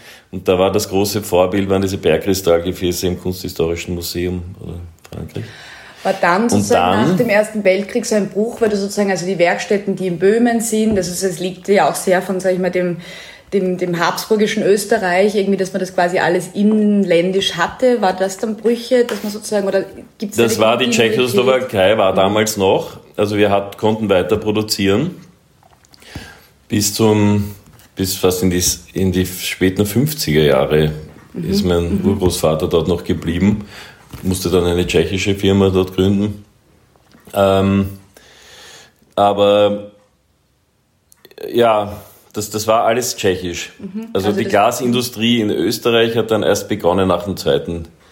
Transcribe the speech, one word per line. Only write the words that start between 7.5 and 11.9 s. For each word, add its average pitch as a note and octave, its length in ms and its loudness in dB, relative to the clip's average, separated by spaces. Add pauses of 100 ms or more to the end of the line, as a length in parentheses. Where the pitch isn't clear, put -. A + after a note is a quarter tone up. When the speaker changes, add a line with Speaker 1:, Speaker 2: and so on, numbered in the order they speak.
Speaker 2:
Weltkrieg G3 420 0
so A3+ 100 0
ein G3 140 0
Bruch, A3+ 320 -4
weil A3 80 2
du G#3 80 -2
sozusagen, G3 340 -2
also F3 140 -4
die F#3 120 -2
Werkstätten, G3 580 0
die F#3 120 -4
in E3+ 120 -4
Böhmen A3+ 420 2
sind, A3 360 0
also F3+ 140 -2
es, F3 100 -8
es F#3 180 -2
liegt F3+ 280 -8
ja F#3 220 4
auch F3 60 -2